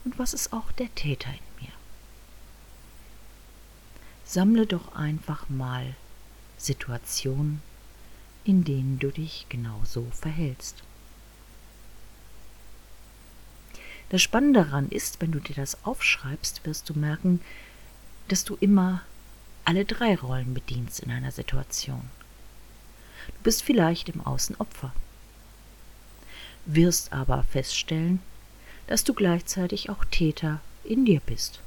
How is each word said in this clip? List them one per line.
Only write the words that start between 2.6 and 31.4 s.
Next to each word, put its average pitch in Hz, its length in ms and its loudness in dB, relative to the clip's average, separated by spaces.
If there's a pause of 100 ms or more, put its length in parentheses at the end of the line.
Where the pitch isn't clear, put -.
Sammle 214 420 6
doch - 280 -4
einfach 151 540 -4
mal 127 460 -4 (640)
Situationen, 139 1040 -4 (840)
in 185 200 6
denen 135 340 0
du 139 120 0
dich - 380 -8
genau 113 360 -6
so 120 260 0
verhältst. 151 720 -4 (3250)
Das 185 140 4
Spannende 247 420 8
daran 143 240 0
ist, - 320 -4
wenn 165 120 0
du 147 60 0
dir - 160 -8
das - 300 -6
aufschreibst, - 800 -2
wirst - 240 -6
du 151 100 -2
merken, 160 420 2 (880)
dass 190 160 0
du 202 160 -6
immer 185 420 6 (600)
alle 185 200 2
drei 214 320 2
Rollen 127 380 -2
bedienst 123 460 -4
in 123 100 -6
einer 127 200 -4
Situation. 131 800 -4 (1160)
Du - 160 -12
bist - 200 2
vielleicht 170 460 2
im 160 140 -8
Außen - 340 -2
Opfer, - 380 -8 (1700)
wirst 170 480 4
aber 131 320 4
feststellen, 165 760 0 (680)
dass - 180 0
du 277 80 4
gleichzeitig 180 800 0
auch - 160 4
Täter 156 540 4 (240)
in 247 200 4
dir 175 160 8
bist. - 460 -4